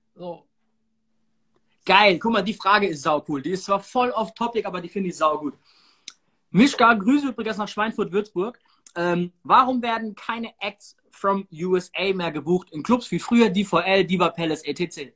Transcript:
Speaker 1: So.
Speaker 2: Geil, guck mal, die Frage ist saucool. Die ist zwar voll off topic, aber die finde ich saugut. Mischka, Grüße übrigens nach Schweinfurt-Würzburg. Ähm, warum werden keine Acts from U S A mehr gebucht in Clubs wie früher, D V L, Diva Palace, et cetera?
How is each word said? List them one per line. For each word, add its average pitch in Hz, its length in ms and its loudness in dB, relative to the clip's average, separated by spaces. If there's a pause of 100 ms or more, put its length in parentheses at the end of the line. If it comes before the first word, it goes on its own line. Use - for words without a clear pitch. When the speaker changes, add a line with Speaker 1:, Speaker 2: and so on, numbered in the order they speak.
(160)
Speaker 1:
So. 175 320 -14 (1400)
Speaker 2:
Geil, 185 340 6
guck 214 140 -2
mal, 208 80 2
die 196 120 -4
Frage 202 340 2
ist 147 160 -6
saucool. 147 380 -2
Die 151 100 -4
ist 185 140 -6
zwar 196 140 0
voll 247 320 -2
off 208 220 -4
topic, 233 320 -4
aber 180 160 -8
die 170 80 -14
finde 190 200 -4
ich 165 80 -10
saugut. 151 360 0 (960)
Mischka, 240 440 4
Grüße 262 340 2
übrigens 220 300 -6
nach 202 100 -4
Schweinfurt-Würzburg. 208 920 -4 (360)
Ähm, 175 380 -2 (100)
warum 247 380 4
werden 226 340 -6
keine 233 440 -10
Acts - 360 -12 (140)
from 196 420 -2
U 180 240 -2
S 180 200 -4
A 190 180 -2
mehr 175 180 -4
gebucht 151 400 -2
in 151 100 -8
Clubs 240 300 0
wie 170 80 -2
früher, 233 300 4
D 190 140 0
V 175 160 2
L, 190 260 2
Diva 175 240 2
Palace, 165 340 -4
et 147 140 -6
cetera? 156 380 -8